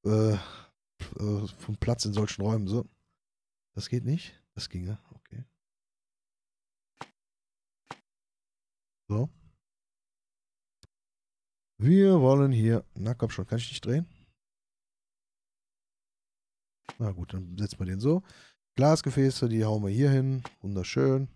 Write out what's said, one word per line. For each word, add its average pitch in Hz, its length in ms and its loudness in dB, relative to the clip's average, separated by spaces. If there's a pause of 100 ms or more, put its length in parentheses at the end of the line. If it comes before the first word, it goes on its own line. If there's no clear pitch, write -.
äh, 107 280 4
äh, - 1120 -8 (100)
vom - 180 -8
Platz 117 280 -2
in 107 80 -4
solchen 104 300 -2
Räumen, 104 260 -2
so. 117 200 -2 (880)
Das - 140 -10
geht 123 160 -4
nicht? - 360 -6 (140)
Das - 160 -12
ginge, 92 260 -8 (140)
okay. - 340 -18 (3750)
So. 117 180 -2 (2500)
Wir 185 380 8
wollen 135 320 6
hier, 113 320 2 (100)
na 113 200 -4
komm 113 160 -2
schon, - 180 -8
kann 113 100 -2
ich 117 100 -6
nicht - 160 -12
drehen? 156 220 -2 (3000)
Na 110 100 -2
gut, 87 240 -10
dann 90 240 -8
setzen 104 220 -6
wir 92 60 -4
den 95 120 -6
so. 151 240 2 (560)
Glasgefäße, 135 720 2
die 110 160 0
hauen 107 180 0
wir 98 80 -2
hier 135 200 2
hin. 131 340 0 (160)
Wunderschön. 131 760 -2